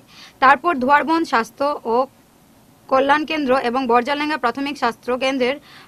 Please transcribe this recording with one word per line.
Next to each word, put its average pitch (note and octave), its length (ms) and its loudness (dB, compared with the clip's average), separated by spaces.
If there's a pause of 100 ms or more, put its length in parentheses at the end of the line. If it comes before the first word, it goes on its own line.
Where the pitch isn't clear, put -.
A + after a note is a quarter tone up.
(400)
তারপর C#4+ 360 4
ধোয়ারবন্দ C#4+ 520 0
স্বাস্থ্য C#4 580 -4
ও A#3+ 220 0 (800)
কল্যাণ C#4 380 2
কেন্দ্র C#4 320 0
এবং B3+ 300 -2
বরজালেঙ্গা C#4+ 500 0
প্রাথমিক C#4 400 -4
স্বাস্থ্য A#3+ 400 -4
কেন্দ্রের C4 380 -2 (320)